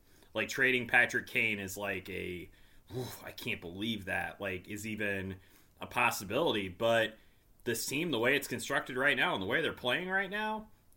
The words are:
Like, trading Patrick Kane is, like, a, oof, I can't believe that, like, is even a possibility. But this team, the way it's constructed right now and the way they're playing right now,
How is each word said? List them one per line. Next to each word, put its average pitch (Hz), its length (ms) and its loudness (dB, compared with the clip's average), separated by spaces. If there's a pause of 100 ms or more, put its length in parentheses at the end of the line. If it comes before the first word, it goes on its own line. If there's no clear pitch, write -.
(340)
Like, 110 140 0
trading 127 400 4
Patrick 117 380 4
Kane 113 320 0
is, 95 180 -6
like, 101 320 -4
a, 90 400 -6 (480)
oof, 117 260 -8
I - 100 -12
can't - 280 -6
believe 95 460 -4
that, 90 340 -4
like, 92 260 -4
is 104 200 -8
even 98 480 -2 (440)
a 92 80 -10
possibility. 113 840 0
But 113 500 2 (460)
this - 200 0
team, 160 260 -2
the 123 80 2
way 123 160 6
it's 139 140 0
constructed 139 480 -2
right 135 180 4
now 156 200 2
and 104 80 -2
the 92 40 -2
way 131 140 2
they're 117 140 0
playing 143 340 0
right 190 220 0
now, 214 380 -2 (280)